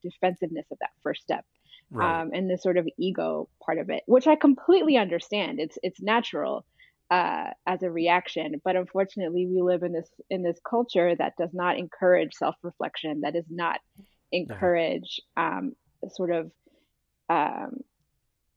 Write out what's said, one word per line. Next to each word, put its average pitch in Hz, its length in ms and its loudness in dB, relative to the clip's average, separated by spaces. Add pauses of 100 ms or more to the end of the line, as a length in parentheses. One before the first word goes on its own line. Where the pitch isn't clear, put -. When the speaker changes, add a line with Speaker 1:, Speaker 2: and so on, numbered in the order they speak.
Speaker 1:
defensiveness 175 680 -4
of 135 100 -14
that - 100 -6 (120)
first 147 200 -6
step, - 240 -6 (460)
Speaker 2:
Right. 165 280 0
Speaker 1:
um, 165 140 -6
and 185 160 -2
the 180 80 0
sort 180 180 2
of 165 100 2 (120)
ego 165 500 -2 (160)
part 165 140 -2
of 175 100 -6
it, - 180 -4
which 254 200 6
I 311 100 8
completely 311 600 6
understand. 180 640 -2
It's, 156 240 -6
it's 185 200 -6
natural, 196 640 -2 (440)
uh, 175 400 2 (160)
as 180 160 -2
a 180 80 -2
reaction, 165 720 0
but 185 140 0
unfortunately 185 680 -2
we 180 160 0
live 180 200 2
in 175 100 -2
this, 165 160 -6 (200)
in 185 140 -2
this 170 160 -2 (100)
culture 185 480 2
that - 220 -2
does 170 160 -4
not 180 240 0
encourage 175 560 2
self-reflection, 156 880 -6
that 156 100 -2
does 165 160 -4
not 170 320 -4 (520)
Speaker 2:
Yeah. 180 100 0
Speaker 1:
encourage, 175 800 0 (160)
um, 165 380 -2 (360)
sort 180 200 -4
of, 165 220 -4 (760)
um, - 520 -2 (760)